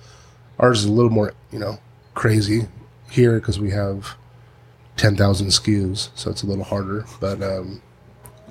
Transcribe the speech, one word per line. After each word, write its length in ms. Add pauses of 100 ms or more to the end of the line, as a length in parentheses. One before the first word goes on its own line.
(580)
ours 220
is 60
a 60
little 180
more, 220 (180)
you 80
know, 200 (360)
crazy 540 (420)
here 300
'cause 180
we 120
have 460 (800)
ten 200
thousand 320
S 100
K 140 (180)
Us, 240
so 160
it's 120
a 40
little 180
harder. 400 (160)
But, 220
um, 380 (720)